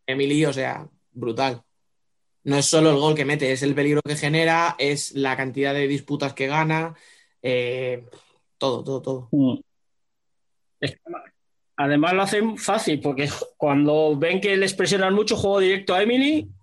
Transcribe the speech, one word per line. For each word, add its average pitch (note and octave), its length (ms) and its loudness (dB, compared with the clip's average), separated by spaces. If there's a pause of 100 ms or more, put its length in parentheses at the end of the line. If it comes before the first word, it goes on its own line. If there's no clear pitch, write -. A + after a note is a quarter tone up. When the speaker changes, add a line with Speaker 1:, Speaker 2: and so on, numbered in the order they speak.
Speaker 1:
Emily, C#3 380 0
o C#3+ 80 0
sea, C3 340 -6 (240)
brutal. B2 500 -4 (840)
No C#3 120 0
es C#3+ 80 2
solo D#3+ 260 4
el C#3+ 60 4
gol D3+ 180 2
que D3 100 0
mete, C#3 260 0
es C3 120 -4
el C#3+ 120 0
peligro D3 300 2
que D3 100 -4
genera, E3 640 0
es C#3+ 340 -2
la C3+ 220 -2
cantidad C3+ 380 -4
de C#3+ 160 -2
disputas C#3 440 -4
que C3+ 140 -4
gana, D#3+ 480 -2 (460)
eh, B2 640 -4 (520)
todo, B2+ 280 -2
todo, C3+ 160 -6
todo. B2+ 320 -8
Speaker 2:
Mm. C3+ 260 2 (1200)
Es C#3+ 100 -4
que - 80 -18 (760)
además D3 380 2
lo F#3+ 80 2
hacen G#3 360 0
fácil, F#3+ 440 -2
porque C#3+ 280 -2 (280)
cuando D3 600 4
ven E3+ 220 0
que G3 160 0
les F#3+ 180 2
presionan F#3+ 400 2
mucho, G#3+ 220 2
juego G3+ 240 2
directo F#3+ 340 2
a F#3 80 2
Emily, C4+ 480 2 (140)